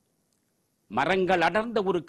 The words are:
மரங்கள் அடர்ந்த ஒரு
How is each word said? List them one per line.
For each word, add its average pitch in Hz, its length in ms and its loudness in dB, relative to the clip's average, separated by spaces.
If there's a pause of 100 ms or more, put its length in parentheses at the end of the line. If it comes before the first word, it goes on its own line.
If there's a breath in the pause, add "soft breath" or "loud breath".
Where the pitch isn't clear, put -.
(880)
மரங்கள் 175 540 0
அடர்ந்த 208 420 0
ஒரு 180 260 -2